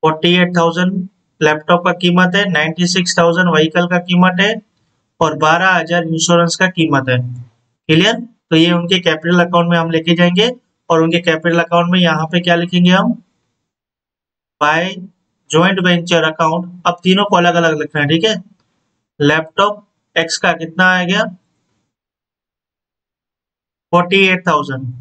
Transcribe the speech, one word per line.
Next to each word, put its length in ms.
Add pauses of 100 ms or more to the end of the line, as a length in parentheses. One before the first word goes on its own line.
फ़ोर्टी 320
एट 220
थाउजेंड 500 (340)
लैपटॉप 440
का 140
कीमत 360
है, 160
नाइंटी 360
सिक्स 300
thousand 320
vehicle 380
का 120
कीमत 420
है, 120 (680)
और 180
बारह 340
हजार 340
इंश्योरेंस 500
का 140
कीमत 400
है। 80 (720)
Clear? 300
तो 360
ये 160
उनके 280
capital 460
अकाउंट 260
में 60
हम 140
लेके 240
जाएंगे, 340 (400)
और 140
उनके 180
कैपिटल 380
अकाउंट 320
में 80
यहाँ 260
पे 140
क्या 160
लिखेंगे 360
हम, 200 (1500)
by 220 (680)
joint 320
venture 420
account। 460 (160)
अब 180
तीनों 220
को 100
अलग 200
अलग 240
लिखना 220
है, 60
ठीक 180
है। 100 (840)
Laptop 680 (300)
X 220
का 160
कितना 380
आ 120
गया, 200 (2750)
फ़ोर्टी 340
एट 200
थाउजेंड। 400 (140)